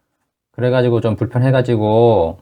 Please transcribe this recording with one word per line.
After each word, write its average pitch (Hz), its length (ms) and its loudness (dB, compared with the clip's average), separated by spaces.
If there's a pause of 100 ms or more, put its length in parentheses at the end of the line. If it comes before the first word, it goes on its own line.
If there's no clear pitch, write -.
(520)
그래가지고 123 480 0
좀 107 160 -2
불편해가지고 117 1300 0